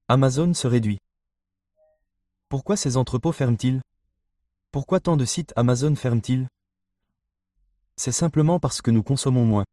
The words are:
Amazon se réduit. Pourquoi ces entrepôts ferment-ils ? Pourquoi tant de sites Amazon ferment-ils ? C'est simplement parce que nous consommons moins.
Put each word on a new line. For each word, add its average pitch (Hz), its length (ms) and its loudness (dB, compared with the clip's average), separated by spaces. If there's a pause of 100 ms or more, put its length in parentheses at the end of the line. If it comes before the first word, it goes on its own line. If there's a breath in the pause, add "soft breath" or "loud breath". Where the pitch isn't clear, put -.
Amazon 135 460 2
se - 120 -4
réduit. 110 320 0 (1500)
Pourquoi 170 300 -4
ces 127 180 -2
entrepôts 131 360 -2
ferment-ils ? 127 500 0 (880)
Pourquoi 143 300 -2
tant 165 180 0
de 127 80 2
sites - 280 -6
Amazon 123 400 2
ferment-ils ? 127 540 -2 (1500)
C'est - 160 -6
simplement 160 460 2
parce - 220 -4
que 117 120 0
nous 110 100 4
consommons 127 420 0
moins. 104 280 2